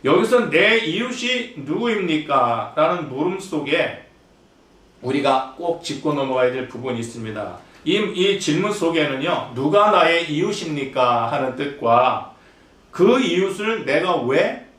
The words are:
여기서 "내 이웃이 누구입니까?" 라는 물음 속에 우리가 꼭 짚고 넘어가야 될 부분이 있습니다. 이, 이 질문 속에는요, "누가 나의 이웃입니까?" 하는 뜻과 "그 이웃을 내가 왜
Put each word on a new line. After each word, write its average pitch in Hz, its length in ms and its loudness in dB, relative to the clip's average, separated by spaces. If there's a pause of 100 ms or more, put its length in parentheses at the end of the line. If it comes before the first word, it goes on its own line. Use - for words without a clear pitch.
여기서 214 460 4
"내 208 260 4
이웃이 233 800 -4
누구입니까?" 151 1160 -2
라는 160 340 0
물음 175 300 -2
속에 147 680 -4 (960)
우리가 135 560 0
꼭 170 260 -4
짚고 151 300 -4
넘어가야 131 380 0
될 131 160 -6
부분이 120 320 -6
있습니다. 110 580 -10 (280)
이, 170 100 2
이 190 440 0
질문 185 320 0
속에는요, 156 840 -2
"누가 202 340 4
나의 170 420 4
이웃입니까?" 135 1000 0
하는 131 240 -2
뜻과 127 760 0 (580)
"그 226 280 4
이웃을 190 680 -2
내가 156 360 0
왜 135 460 0 (120)